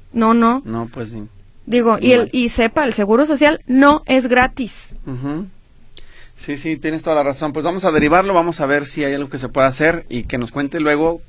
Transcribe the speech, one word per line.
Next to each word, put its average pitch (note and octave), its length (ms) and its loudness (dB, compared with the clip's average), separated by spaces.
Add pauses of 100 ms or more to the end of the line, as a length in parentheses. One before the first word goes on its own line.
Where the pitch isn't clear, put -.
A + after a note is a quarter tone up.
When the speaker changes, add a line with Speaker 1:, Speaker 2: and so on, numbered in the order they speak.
(120)
Speaker 1:
No, A3+ 220 2
no. A#3 320 2
Speaker 2:
No, A#2 260 -6
pues A2+ 200 -10
sí. A2 120 -12 (420)
Speaker 1:
Digo, A3+ 360 2
y A#3+ 80 2
Speaker 2:
Bueno. A#3+ 140 6
Speaker 1:
el, - 100 -4
y A#3+ 160 0
sepa, A#3 340 0
el B3 100 0
seguro G#3+ 320 2
social D4+ 420 2
no C#4+ 400 6
es C4 200 2
gratis. B3 680 -2 (120)
Speaker 2:
Ujú. C#3+ 380 -8 (920)
Sí, D3 220 -10
sí, D#3+ 180 -4
tienes D#3 280 -6
toda D#3+ 140 0
la D3 60 2
razón. C#3 300 -4
Pues D#3 100 -4
vamos F3 220 -2
a F3 60 4
derivarlo, D#3+ 420 2
vamos E3+ 280 0
a D3 40 0
ver C#3+ 220 0
si D3+ 160 -6
hay C#3 100 -2
algo C#3 160 -6
que C#3+ 80 -10
se B2+ 100 -8
pueda C3+ 200 2
hacer D#3 420 0
y A#2+ 140 -6
que - 160 -6
nos A#2 120 -6
cuente C#3+ 280 -6
luego D#3 500 0